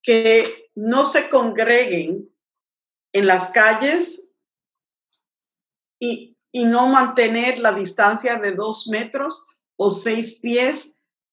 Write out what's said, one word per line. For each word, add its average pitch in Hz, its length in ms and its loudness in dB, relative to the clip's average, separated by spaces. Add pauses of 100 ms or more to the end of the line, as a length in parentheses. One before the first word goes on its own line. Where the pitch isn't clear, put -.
que 226 720 2
no 240 320 0
se 285 240 0
congreguen 220 1000 0 (840)
en 196 120 2
las 185 220 2
calles 247 840 0 (1700)
y, - 380 -8 (160)
y 240 140 0
no 240 220 4
mantener 240 720 2
la 220 140 2
distancia 214 640 -2
de 202 160 -4
dos 220 360 -6
metros 240 540 -8 (340)
o 196 140 0
seis 226 520 -4
pies 247 560 -4 (340)